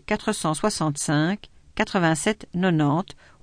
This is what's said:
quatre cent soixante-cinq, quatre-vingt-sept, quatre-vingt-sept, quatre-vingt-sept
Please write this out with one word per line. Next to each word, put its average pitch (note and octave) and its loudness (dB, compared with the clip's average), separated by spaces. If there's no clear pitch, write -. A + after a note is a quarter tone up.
quatre G#3+ -2
cent D#3+ -2
soixante-cinq, D#3+ -2
quatre-vingt-sept, E3+ 0
quatre-vingt-sept, - -
quatre-vingt-sept E3 2